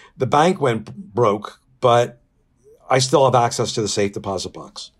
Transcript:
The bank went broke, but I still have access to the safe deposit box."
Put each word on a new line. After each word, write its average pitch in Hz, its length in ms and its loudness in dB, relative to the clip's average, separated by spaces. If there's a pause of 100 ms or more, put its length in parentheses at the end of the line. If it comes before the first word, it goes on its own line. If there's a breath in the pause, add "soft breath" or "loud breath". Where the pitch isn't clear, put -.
(160 soft breath)
The 131 100 -2
bank 151 340 2
went 117 340 -2 (200)
broke, 107 460 -2 (200)
but 120 400 2 (680)
I 131 120 2
still 135 240 2
have 123 100 4
access 120 380 0
to 117 100 -4
the 101 60 -4
safe 101 240 -2
deposit 95 400 -8
box." - 480 -18